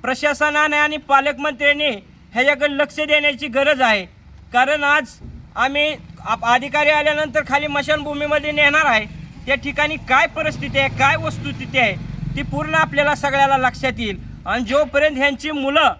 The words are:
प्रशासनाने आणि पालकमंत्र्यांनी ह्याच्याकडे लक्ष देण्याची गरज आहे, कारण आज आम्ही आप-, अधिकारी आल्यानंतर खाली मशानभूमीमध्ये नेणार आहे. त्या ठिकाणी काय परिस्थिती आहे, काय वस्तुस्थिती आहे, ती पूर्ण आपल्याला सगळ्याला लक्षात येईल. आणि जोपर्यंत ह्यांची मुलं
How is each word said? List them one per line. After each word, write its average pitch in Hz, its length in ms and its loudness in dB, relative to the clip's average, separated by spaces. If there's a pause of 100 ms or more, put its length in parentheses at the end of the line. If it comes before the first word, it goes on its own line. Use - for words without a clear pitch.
प्रशासनाने 294 760 0
आणि 302 200 2
पालकमंत्र्यांनी 285 920 2 (440)
ह्याच्याकडे 277 440 2
लक्ष 285 180 -2
देण्याची 294 520 0
गरज 269 340 2
आहे, 214 240 2 (480)
कारण 277 300 2
आज 285 240 2 (480)
आम्ही 285 400 0 (260)
आप-, 220 240 -4
अधिकारी 277 440 2
आल्यानंतर 302 580 0
खाली 285 200 0
मशानभूमीमध्ये 294 840 -2
नेणार 294 340 2
आहे. 220 200 2 (400)
त्या 269 100 0
ठिकाणी 294 400 -4
काय 311 320 2
परिस्थिती 294 520 -4
आहे, 269 180 -2
काय 277 180 4
वस्तुस्थिती 285 640 -6
आहे, 214 180 2 (400)
ती 277 60 -4
पूर्ण 302 340 -4
आपल्याला 294 400 2
सगळ्याला 277 420 2
लक्षात 254 420 -2
येईल. 208 180 -4 (280)
आणि 226 180 -2
जोपर्यंत 285 540 2
ह्यांची 277 340 -2
मुलं 285 480 2